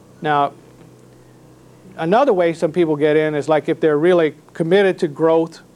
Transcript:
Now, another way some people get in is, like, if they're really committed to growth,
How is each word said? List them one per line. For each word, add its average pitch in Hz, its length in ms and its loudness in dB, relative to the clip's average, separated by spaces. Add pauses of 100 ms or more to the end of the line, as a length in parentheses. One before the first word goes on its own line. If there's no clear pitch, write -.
(200)
Now, 147 320 0 (1400)
another 220 360 0
way 175 200 0
some 156 200 -4
people 156 240 0
get 151 200 0
in 156 180 0
is, 143 140 -4
like, 156 200 0
if 156 120 -4
they're 151 180 2
really 165 360 2 (200)
committed 185 460 0
to 170 80 -2
growth, 160 520 -2 (160)